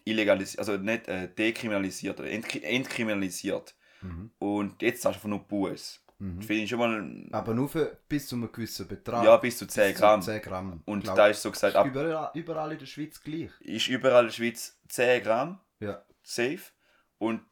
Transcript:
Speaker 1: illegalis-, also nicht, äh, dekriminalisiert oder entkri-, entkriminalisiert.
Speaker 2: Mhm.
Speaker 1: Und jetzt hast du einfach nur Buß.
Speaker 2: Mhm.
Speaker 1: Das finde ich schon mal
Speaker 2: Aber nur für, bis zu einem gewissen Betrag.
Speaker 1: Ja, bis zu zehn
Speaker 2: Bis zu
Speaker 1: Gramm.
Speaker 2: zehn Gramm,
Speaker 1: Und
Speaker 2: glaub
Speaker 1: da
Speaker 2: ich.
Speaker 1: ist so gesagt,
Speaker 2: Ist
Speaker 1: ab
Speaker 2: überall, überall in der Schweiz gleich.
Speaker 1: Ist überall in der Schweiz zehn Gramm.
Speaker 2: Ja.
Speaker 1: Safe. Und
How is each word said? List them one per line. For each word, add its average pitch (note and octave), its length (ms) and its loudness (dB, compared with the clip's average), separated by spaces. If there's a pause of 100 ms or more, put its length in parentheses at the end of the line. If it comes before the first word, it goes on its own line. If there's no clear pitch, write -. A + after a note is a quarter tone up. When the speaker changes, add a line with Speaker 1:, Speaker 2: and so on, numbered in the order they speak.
Speaker 1:
illegalis-, G#2 520 2
also G2+ 180 -2
nicht, A2 320 -4
äh, F#2 200 -4
dekriminalisiert G2+ 920 -2
oder C#2+ 80 -8
entkri-, - 340 -6
entkriminalisiert. G#2 1120 -4 (280)
Speaker 2:
Mhm. F2+ 360 -12
Speaker 1:
Und G2+ 440 -2
jetzt - 220 0
hast G2 100 0
du - 40 -14
einfach G#2+ 100 -10
nur G2+ 120 -4
Buß. - 600 -6 (200)
Speaker 2:
Mhm. F#2 160 -8
Speaker 1:
Das G2+ 100 -10
finde G#2+ 160 -2
ich G#2 80 -4
schon B2 80 -4
mal G#2 540 -4
Speaker 2:
Aber A2+ 200 -4
nur C3 160 0
für, - 300 -2 (100)
bis C#3+ 200 -4
zu B2 80 -6
einem A2+ 160 -6
gewissen - 340 -10
Betrag. A#2 380 -2
Speaker 1:
Ja, A2+ 140 12
bis A#2+ 200 0
zu G2 80 -8
zehn G2+ 220 4
Speaker 2:
Bis F2+ 80 -2
zu - 60 0
Speaker 1:
Gramm. G#2+ 200 8
Speaker 2:
zehn G#2+ 180 -6
Gramm, F#2 440 -10
Speaker 1:
Und G#2 180 -4
Speaker 2:
glaub F#2+ 140 -2
Speaker 1:
da G#2 100 10
Speaker 2:
ich. G#2 60 8
Speaker 1:
ist - 100 -4
so G#2+ 80 -2
gesagt, - 240 2
Speaker 2:
Ist F#2+ 60 8
Speaker 1:
ab G#2 60 8
Speaker 2:
überall, D3 480 -4
überall D#3 380 -6
in D3+ 60 -10
der C3+ 80 -16
Schweiz - 340 -12
gleich. D#3 300 -8 (100)
Speaker 1:
Ist A2 280 -4
überall B2 340 6
in A2+ 60 4
der G#2+ 60 -8
Schweiz - 440 -4 (100)
zehn B2 340 4
Gramm. C3 360 0 (220)
Speaker 2:
Ja. G2+ 240 -10 (200)
Speaker 1:
Safe. C3+ 360 -2 (580)
Und A2+ 340 -4